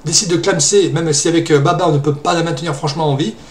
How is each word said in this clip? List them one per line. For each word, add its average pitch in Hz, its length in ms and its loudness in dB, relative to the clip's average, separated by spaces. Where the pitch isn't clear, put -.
décide 170 260 -2
de 175 80 2
clamser, 180 520 2
même 165 240 0
si 170 160 0
avec, 165 200 0
euh, 147 100 4
Baba 170 280 2
on 151 60 2
ne 143 40 2
peut 143 160 0
pas 175 200 -2
la 165 100 0
maintenir 165 320 -4
franchement 151 340 -2
en 139 60 0
vie, 196 180 -2